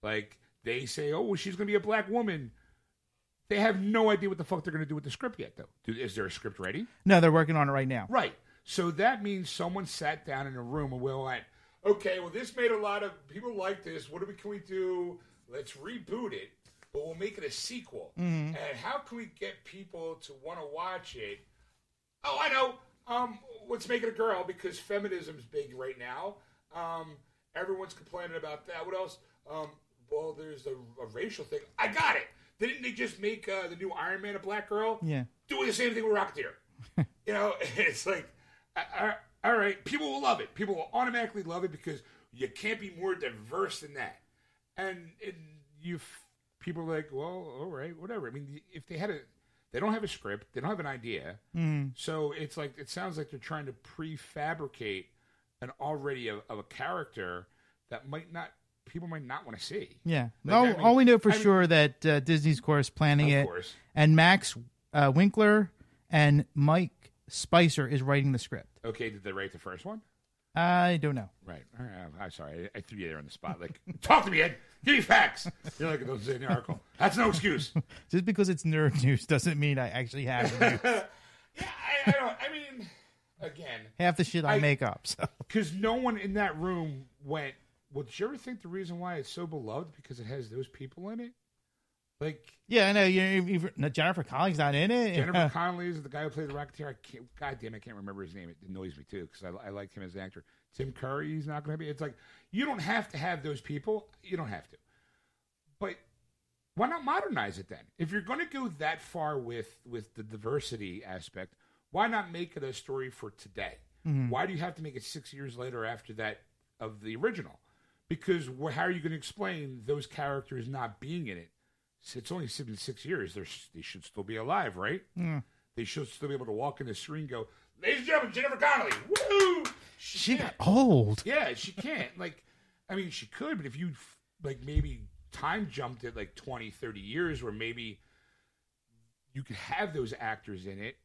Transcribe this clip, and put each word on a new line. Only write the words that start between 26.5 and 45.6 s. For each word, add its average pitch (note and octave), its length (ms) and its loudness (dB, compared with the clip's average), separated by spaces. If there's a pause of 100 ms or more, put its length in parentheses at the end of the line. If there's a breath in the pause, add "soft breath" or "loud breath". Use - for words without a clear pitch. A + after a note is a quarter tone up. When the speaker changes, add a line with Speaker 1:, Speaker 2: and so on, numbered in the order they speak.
Speaker 1:
Um, E3 440 -8 (360)
everyone's F#3 400 -6
complaining F3 440 -10
about D3+ 300 -10
that. E3+ 180 -8
What F#3 100 -6
else? F#3 220 -6 (340)
Um, D#3 160 -8 (420)
well, D#3 220 -4
there's D3+ 340 -12
a, C#3 60 -6 (300)
a A#2+ 60 -10
racial D#3+ 360 -8
thing. D3 160 -8 (180)
I A3 120 0
got D#4 260 2
it. - 120 -4 (320 soft breath)
Didn't B3+ 220 -2
they B3 120 -6
just A3+ 260 -6
make, G#3+ 300 -4
uh, F#3+ 180 -4
the E3+ 80 -10
new F#3 160 -6
Iron F#3 300 -4
Man G3+ 160 -6
a - 20 -6
black G3+ 300 -6
girl? A3 320 0
Speaker 2:
Yeah. D3 240 0 (240)
Speaker 1:
Doing G4 180 0
the A3 60 2
same A#3+ 200 2
thing A3 140 0
with G#3 100 4
Rocketeer. - 920 -4
Speaker 2:
<laughs> - 140 -18
Speaker 1:
You G#3 80 0
know, G3+ 200 2 (120)
<laughs> A#2 120 -6
it's E3+ 280 0
like, F#3+ 200 -2 (520 soft breath)
I, E3+ 40 -2 (160)
I, G#3 160 0 (360)
all A#3 80 6
right, G3+ 260 2
people D4 280 -2
will C#4 100 -4
love C4 180 4
it. - 160 -8
People G3 200 -2
will D#3+ 180 -6
automatically A#3 500 -2
love E3+ 220 -6
it F3 60 -2
because D3+ 300 -10 (300 soft breath)
you B2 160 -6
can't G#3+ 320 -6
be G3 200 -12
more F#3 160 0
diverse B2+ 680 -6
than C#3+ 140 -16
that. A#2+ 240 -8 (580)
And, F#3 320 -8 (160)
and F#3+ 100 -10 (460)